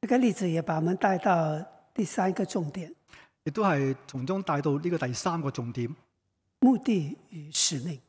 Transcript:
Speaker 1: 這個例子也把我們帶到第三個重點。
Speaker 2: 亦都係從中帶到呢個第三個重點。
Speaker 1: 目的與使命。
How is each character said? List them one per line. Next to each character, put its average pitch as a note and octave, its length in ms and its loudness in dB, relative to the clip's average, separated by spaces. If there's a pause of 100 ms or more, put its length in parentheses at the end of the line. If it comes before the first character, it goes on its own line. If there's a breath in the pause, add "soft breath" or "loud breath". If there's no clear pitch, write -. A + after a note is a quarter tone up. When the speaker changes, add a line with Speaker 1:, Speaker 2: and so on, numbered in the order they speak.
Speaker 1:
這 A3+ 60 -6
個 B3 100 4
例 B3 140 4
子 F#3 180 0
也 E3 120 0
把 D#3+ 140 -2
我 D#3+ 60 0
們 F3 140 2
帶 F#3+ 220 2
到 D#3+ 420 2 (340)
第 G#3+ 120 0
三 F#3+ 260 0
個 F#3 140 -2
重 E3+ 240 -4
點。 D#3 260 -10 (480 loud breath)
Speaker 2:
亦 D#3 60 -2
都 G#3 140 -2
係 C#3 320 2 (120)
從 C3 180 -6
中 F#3+ 180 -2
帶 C#3+ 180 0
到 C#3+ 160 2
呢 D#3+ 120 -2
個 E3+ 80 0
第 B2+ 140 -2
三 E3 300 -2
個 C#3 100 -2
重 A#2+ 220 -6
點。 A#2+ 200 -4 (680)
Speaker 1:
目 B3 180 6
的 F3+ 400 0 (120)
與 D3+ 220 -16
使 - 280 0
命。 C#3 300 -8